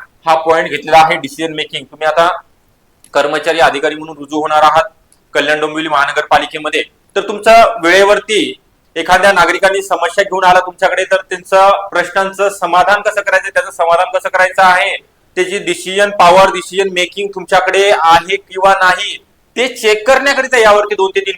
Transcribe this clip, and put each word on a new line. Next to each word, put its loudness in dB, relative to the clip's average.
हा 2
पॉइंट 0
घेतलेला 0
आहे, 4
डिसिजन -10
मेकिंग. -10
तुम्ही -8
आता 0
कर्मचारी -2
अधिकारी 0
म्हणून -16
रुजू -8
होणार 0
आहात 4
कल्याण -2
डोंबिवली -6
महानगरपालिकेमध्ये, -2
तर -4
तुमचा 4
वेळेवरती 2
एखाद्या 2
नागरिकांनी 0
समस्या -4
घेऊन -4
आला 4
तुमच्याकडे, -4
तर 0
त्यांचं 0
प्रश्नांचं -2
समाधान 0
कसं -4
करायचं, -2
त्याचं -4
समाधान 0
कसं -6
करायचं 0
आहे, 2
त्याची -4
डिसिजन -4
पॉवर, 4
डिसिजन -4
मेकिंग -4
तुमच्याकडे 0
आहे 2
किंवा 0
नाही, -2
ते -2
चेक -2
करण्याकरिता 0
यावरती 2
दोन -2
ते -4
तीन -6